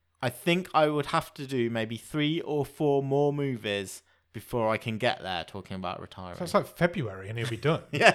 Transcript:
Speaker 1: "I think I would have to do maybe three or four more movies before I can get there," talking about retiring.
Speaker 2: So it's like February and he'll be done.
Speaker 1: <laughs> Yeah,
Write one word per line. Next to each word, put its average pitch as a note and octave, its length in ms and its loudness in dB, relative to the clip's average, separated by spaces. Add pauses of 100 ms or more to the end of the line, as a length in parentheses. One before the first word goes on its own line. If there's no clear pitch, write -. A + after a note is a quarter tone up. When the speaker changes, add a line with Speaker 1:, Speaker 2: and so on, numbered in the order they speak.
(220)
Speaker 1:
"I B2+ 80 0
think F3 420 0
I D#3 160 6
would D3+ 180 0
have - 280 -2
to C#3 140 -12
do B2 200 2
maybe A2+ 280 -2
three D3+ 460 -2
or D3 220 -2
four C#3 380 0
more C#3+ 300 2
movies G#2+ 720 -2 (300)
before A2+ 360 -2
I A2 80 2
can A2 220 -4
get - 240 0
there," F2 220 -4
talking G2 320 -12
about F#2 240 -6
retiring. F#2 380 -14
Speaker 2:
So F#3 60 -6
it's E3 100 -6
like E3+ 120 2
February A2 640 -2
and A2+ 80 -8
he'll A#2 100 -2
be A#2 80 -4
done. C#3 300 0
Speaker 1:
<laughs> - 60 -16
Yeah, F3 220 8